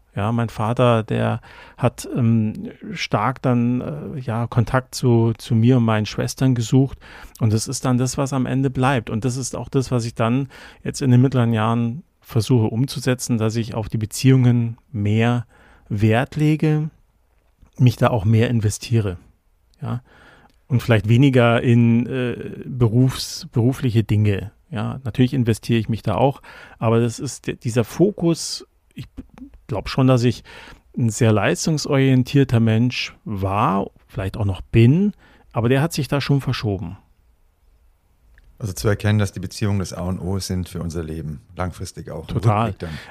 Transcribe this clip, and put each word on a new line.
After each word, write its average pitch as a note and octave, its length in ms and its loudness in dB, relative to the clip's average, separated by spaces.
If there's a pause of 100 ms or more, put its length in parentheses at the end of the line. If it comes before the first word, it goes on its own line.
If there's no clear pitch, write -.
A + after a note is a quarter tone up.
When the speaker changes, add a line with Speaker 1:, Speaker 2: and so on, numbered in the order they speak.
(140)
Speaker 1:
Ja, G#2 200 -2
mein A#2 160 -2
Vater, A#2 540 2
der A2+ 360 -2 (380)
hat, - 360 -4
ähm, A2+ 560 0 (220)
stark B2+ 500 -4
dann, B2 380 2
äh, C3+ 400 -8
ja, A#2 280 -4
Kontakt - 480 -2
zu, A#2 420 2
zu - 180 -4
mir A#2+ 220 6
und A#2 80 2
meinen G#2+ 220 0
Schwestern C3 480 -2
gesucht. C3 420 2 (420)
Und G#2+ 140 0
das A2+ 160 -2
ist C3 160 -6
dann B2+ 120 2
das, B2+ 200 -2
was C#3 160 -2
am B2+ 120 -2
Ende C3 240 -2
bleibt. B2+ 400 0
Und A2 140 -4
das B2+ 140 -2
ist B2+ 180 -8
auch - 140 -10
das, C3+ 220 -2
was A#2+ 120 0
ich A#2 120 -8
dann B2 340 0 (340)
jetzt - 180 -8
in C3 100 2
den B2 100 8
mittleren B2+ 320 2
Jahren A#2 500 -2 (160)
versuche A2+ 480 0
umzusetzen, B2 720 -2
dass A2 180 -2
ich A2+ 180 -4
auf A2 140 -6
die B2 100 -4
Beziehungen A#2+ 800 2 (140)
mehr A2+ 540 0 (420)
Wert A2 480 0
lege, D3+ 540 0 (880)
mich B2 180 4
da B2 140 2
auch G#2+ 160 0
mehr A2+ 240 4
investiere, G#2+ 640 0 (640)
ja, A#2+ 200 -6 (640)
und A#2+ 160 0
vielleicht G#2+ 240 2
weniger A#2+ 560 4
in, A#2+ 420 4
äh, B2+ 300 -4 (300)
Berufs-, B2+ 880 0
berufliche A#2 500 0
Dinge, G#2 480 0 (180)
ja. A#2 360 -6
Natürlich B2+ 280 0
investiere A#2 460 0
ich G#2+ 80 -4
mich A2 140 -4
da - 140 -2
auch, C3+ 260 0 (380)
aber A2+ 200 2
das A#2 200 -2
ist - 280 -10
d-, - 80 -6
dieser A#2 300 -2
Fokus, - 800 -2 (260)
ich - 120 -16 (600)
glaub F#2+ 200 -6
schon, C3 200 2
dass B2+ 180 4
ich - 180 0 (540)
ein A2+ 120 2
sehr A2 220 2
leistungsorientierter C3+ 1300 2
Mensch A2+ 640 0
war, G#2+ 640 -2 (160)
vielleicht G2 300 -8
auch G#2+ 80 -4
noch G2 160 -2
bin, D3+ 540 4 (400)
aber A#2+ 160 0
der C3+ 120 2
hat D#3+ 120 -2
sich C#3+ 160 -4
da C#3+ 100 -2
schon C#3 220 0
verschoben. G2 560 -6 (1600)
Speaker 2:
Also F#2+ 140 -6
zu - 140 -6
erkennen, G#2 320 2
dass G2 120 0
die - 80 -12
Beziehungen G2+ 380 -4
das F2+ 160 -6
A F2 80 -10
und F2+ 160 -4
O F#2+ 220 -6
sind F#2 280 -4
für E2+ 140 -10
unser E2+ 220 -6
Leben, D#2 380 -10 (140)
langfristig F2+ 540 -10
auch. - 180 -12
Im - 60 -8
Speaker 1:
Total. A2+ 360 0
Speaker 2:
Rückblick E2+ 200 -10
dann. D2+ 80 -10 (140)